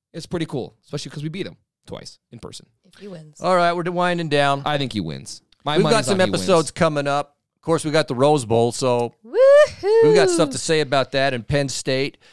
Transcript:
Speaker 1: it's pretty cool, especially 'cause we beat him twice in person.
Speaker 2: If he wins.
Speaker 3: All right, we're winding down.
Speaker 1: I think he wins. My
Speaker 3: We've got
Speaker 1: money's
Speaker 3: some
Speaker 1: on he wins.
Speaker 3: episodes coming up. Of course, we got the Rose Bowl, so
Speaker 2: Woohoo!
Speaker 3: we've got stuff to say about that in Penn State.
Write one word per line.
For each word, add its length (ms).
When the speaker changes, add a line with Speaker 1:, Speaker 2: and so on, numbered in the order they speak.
Speaker 1:
it's 140
pretty 200
cool, 280
especially 260
'cause 120
we 60
beat 180
him 100
twice 320
in 80
person. 280
Speaker 2:
If 140
he 100
wins. 320
Speaker 3:
All 160
right, 160
we're 180
winding 400
down. 340
Speaker 1:
I 140
think 140
he 80
wins. 420
My 120
Speaker 3:
We've 80
got 80
Speaker 1:
money's 140
Speaker 3:
some 140
Speaker 1:
on 60
he 40
wins. 120
Speaker 3:
episodes 280
coming 360
up. 300
Of 60
course, 220
we 60
got 180
the 60
Rose 300
Bowl, 280
so 400
Speaker 2:
Woohoo! 800
Speaker 3:
we've 100
got 160
stuff 200
to 80
say 220
about 320
that 220
in 80
Penn 260
State. 480